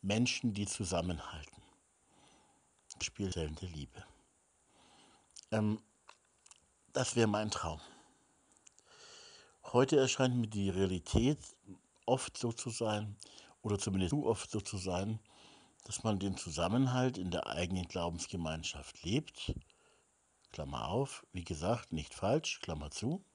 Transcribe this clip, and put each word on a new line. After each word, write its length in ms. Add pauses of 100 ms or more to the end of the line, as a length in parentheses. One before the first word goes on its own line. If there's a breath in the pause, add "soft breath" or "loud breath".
Menschen, 500
die 140
zusammenhalten. 960 (1400 soft breath)
Spielzellen 560
der 140
Liebe. 340 (1500 soft breath)
Ähm, 300 (1120)
das 240
wäre 100
mein 240
Traum. 300 (1900 loud breath)
Heute 240
erscheint 400
mir 100
die 220
Realität 720 (680)
oft 300
so 160
zu 180
sein, 460 (460 loud breath)
oder 160
zumindest 320
zu 160
oft 240
so 100
zu 160
sein, 420 (680 loud breath)
dass 180
man 160
den 180
Zusammenhalt 800
in 140
der 160
eigenen 400
Glaubensgemeinschaft 1160
lebt, 500 (960 soft breath)
Klammer 380
auf, 440
wie 120
gesagt, 480
nicht 220
falsch, 460
Klammer 300
zu 340 (100)